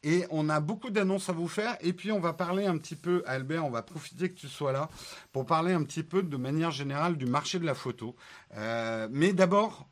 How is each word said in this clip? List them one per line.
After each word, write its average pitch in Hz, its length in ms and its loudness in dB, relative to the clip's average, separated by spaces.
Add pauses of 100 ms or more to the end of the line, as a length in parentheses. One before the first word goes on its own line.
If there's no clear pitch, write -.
Et 175 260 4
on 151 180 2
a 151 100 2
beaucoup 190 300 -4
d'annonces 196 400 2
à - 20 0
vous 170 160 -2
faire. 214 320 -2
Et 175 140 0
puis, 196 180 -4
on 208 80 2
va 165 140 0
parler 185 320 0
un 175 120 2
petit 156 200 -8
peu, 175 280 0
Albert, 135 400 -2
on 143 40 0
va 113 140 -2
profiter 175 460 -6
que 180 60 -10
tu 143 140 -16
sois 135 240 -2
là 143 160 -2 (420)
pour 135 140 -2
parler 165 260 4
un 170 120 4
petit 151 200 -4
peu 185 200 0
de 151 120 -4
manière 147 360 0
générale 143 440 0
du 131 100 -2
marché 143 320 0
de 170 80 -2
la 147 100 2
photo. 120 380 -6 (440)
Euh, 113 540 -2
mais 156 200 4
d'abord 190 600 4